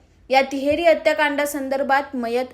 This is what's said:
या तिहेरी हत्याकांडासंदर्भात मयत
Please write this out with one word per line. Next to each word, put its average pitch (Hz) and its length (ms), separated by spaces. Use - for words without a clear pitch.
या 262 120
तिहेरी 285 420
हत्याकांडासंदर्भात 285 1300
मयत 240 380